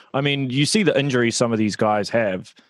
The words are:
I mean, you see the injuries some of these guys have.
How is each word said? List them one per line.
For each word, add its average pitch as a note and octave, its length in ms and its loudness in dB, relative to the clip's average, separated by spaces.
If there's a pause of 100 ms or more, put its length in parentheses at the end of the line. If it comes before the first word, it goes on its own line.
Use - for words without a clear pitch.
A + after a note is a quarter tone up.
(140)
I C3+ 80 -2
mean, C#3 280 -2
you C3+ 160 0
see G#3+ 180 2
the D3 140 2
injuries B2 380 0
some A#2+ 160 0
of A2+ 60 0
these G#2+ 180 0
guys G#2+ 340 0
have. A2 440 -2 (160)